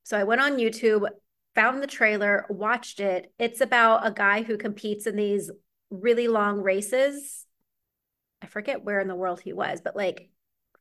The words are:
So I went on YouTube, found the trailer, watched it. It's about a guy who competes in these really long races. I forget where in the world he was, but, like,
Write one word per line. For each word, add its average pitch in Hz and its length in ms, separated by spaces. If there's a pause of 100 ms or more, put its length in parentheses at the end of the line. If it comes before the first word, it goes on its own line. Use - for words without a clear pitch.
So - 140
I 202 80
went 233 160
on 285 160
YouTube, 220 500 (480)
found 254 260
the 277 60
trailer, 208 640
watched 214 500
it. 190 400
It's 233 220
about 226 440
a 220 60
guy 208 320
who 220 140
competes 208 500
in 202 80
these 202 340 (400)
really 233 380
long 208 320
races. 254 880 (960)
I 185 60
forget 214 360
where 202 160
in 190 80
the 185 80
world 180 240
he - 140
was, 175 260
but, - 160
like, 190 340 (520)